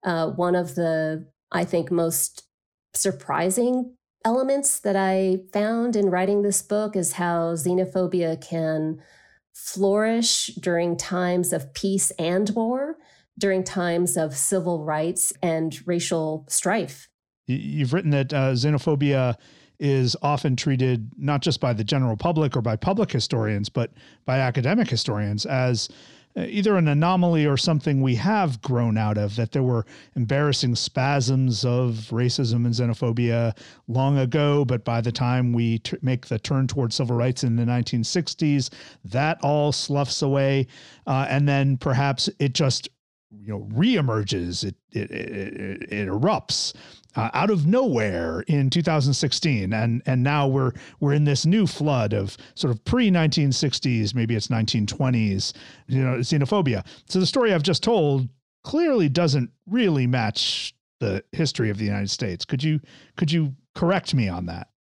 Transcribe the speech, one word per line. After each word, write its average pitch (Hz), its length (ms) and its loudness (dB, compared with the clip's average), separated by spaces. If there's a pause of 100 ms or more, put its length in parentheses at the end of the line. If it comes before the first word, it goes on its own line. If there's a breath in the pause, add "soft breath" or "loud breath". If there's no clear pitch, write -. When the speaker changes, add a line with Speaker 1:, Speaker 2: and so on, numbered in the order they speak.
Speaker 1:
Uh, 165 260 -2
one 175 240 0
of 175 220 -2
the, 160 520 -2 (240)
I 175 140 -2
think, 165 240 -2
most 170 540 -2 (500)
surprising 202 1000 -2 (280)
elements 262 580 0
that 202 140 0
I 190 440 2 (120)
found 226 440 -2
in 202 160 2
writing 190 320 2
this 202 180 0
book 208 340 -4
is 175 180 -2
how 170 420 -2
xenophobia 180 840 0
can 156 600 -4 (500 loud breath)
flourish 214 960 0 (120)
during 170 360 0
times 180 560 -2
of - 220 -6
peace 196 460 -2
and 185 320 0
war, 254 460 -4 (380 soft breath)
during 190 280 0
times 175 520 0
of 151 220 -2
civil 175 460 -2
rights 156 580 -2
and 160 340 0 (120)
racial 160 600 -2
strife. 185 600 -2 (380)
Speaker 2:
Y-, 127 80 -2
you've 143 380 -2
written 160 180 2
that, 139 200 2
uh, 135 200 2
xenophobia 139 880 2 (420 soft breath)
is 135 420 2
often 143 340 0
treated 127 600 0
not 139 240 -2
just - 180 0
by 104 140 0
the 107 100 -2
general 127 320 0
public 156 400 0
or 131 60 0
by 110 140 0
public 196 360 0
historians, 107 560 -2
but - 240 -2 (320 loud breath)
by 131 160 0
academic 135 500 2
historians 104 560 -2
as 127 440 0 (460 loud breath)
uh, 185 140 -4
either 202 280 2
an 165 100 4
anomaly 165 580 4
or 139 120 4
something 147 440 2
we 127 140 2
have 170 460 0
grown 117 360 2
out 107 200 2
of, 104 180 -2
that 117 160 -2
there 135 120 0
were 120 220 2 (300 loud breath)
embarrassing 131 600 0
spasms 131 880 0
of 120 480 0
racism 123 540 0
and 120 80 0
xenophobia 117 840 0 (320 loud breath)
long 131 300 2
ago, 143 480 2
but 120 180 -2
by 117 180 0
the 117 100 -2
time 123 420 0
we 117 260 2
t-, - 220 -8
make 127 260 -2
the - 120 -4
turn 135 280 0
towards 123 280 -2
civil 123 200 0
rights 123 280 0
in 117 120 2
the 117 100 2
nineteen 120 380 0
sixties, 147 640 0 (360 loud breath)
that 135 380 0
all 147 280 2
sloughs 143 500 -2
away, 139 460 2 (380 loud breath)
uh, 135 240 0
and 143 180 2
then 139 300 2
perhaps 139 520 0 (100)
it 139 140 0
just, - 360 0 (420)
you 104 200 -14
know, 101 220 -8
reemerges, 110 920 0
it, 98 120 -6 (160)
it, - 200 -6
it, - 480 -8
it, 98 320 -8
it 104 160 -4
erupts, 123 640 -2 (420 loud breath)
uh, 113 180 -2
out 196 180 0
of 156 160 2
nowhere 107 800 0
in 143 220 2
two 165 120 0
thousand 147 320 2
sixteen, 127 600 0
and, 117 320 0
and 127 180 2
now 143 240 2
we're, 131 240 2 (280 loud breath)
we're 143 140 2
in 147 120 4
this 143 200 2
new 190 220 4
flood 123 460 0
of 101 240 -4 (180 loud breath)
sort 135 160 0
of 110 140 -4
pre-nineteen 170 640 2
sixties, 123 640 0
maybe 117 200 0
it's 104 140 -4
nineteen 110 380 0
twenties, 110 680 0 (340 loud breath)
you 131 160 0
know, 127 140 0
xenophobia. 139 680 0 (220 loud breath)
So 185 120 0
the 185 60 2
story 233 280 2
I've 160 100 2
just 165 200 0
told 143 460 2 (340)
clearly 277 460 2
doesn't 131 420 2 (160)
really 180 400 2
match - 640 -2 (260)
the 98 320 -2
history 135 380 -2
of 101 80 -4
the 107 80 -2
United 101 240 -2
States. 92 360 -6
Could 139 180 -4
you, 156 160 0 (360 loud breath)
could 156 160 0
you 156 220 0 (220)
correct 180 400 0
me 117 120 2
on 87 200 -4
that? 87 220 -10 (140)